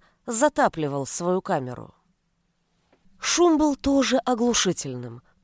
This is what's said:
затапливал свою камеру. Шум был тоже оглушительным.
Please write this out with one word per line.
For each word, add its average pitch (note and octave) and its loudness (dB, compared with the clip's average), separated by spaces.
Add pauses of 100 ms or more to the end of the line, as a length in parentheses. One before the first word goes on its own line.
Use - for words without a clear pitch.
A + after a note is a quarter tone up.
(260)
затапливал A3 0
свою F3+ -2
камеру. B2+ -6 (1300)
Шум E4 2
был D4 2
тоже C4+ 2
оглушительным. D#3+ -2 (220)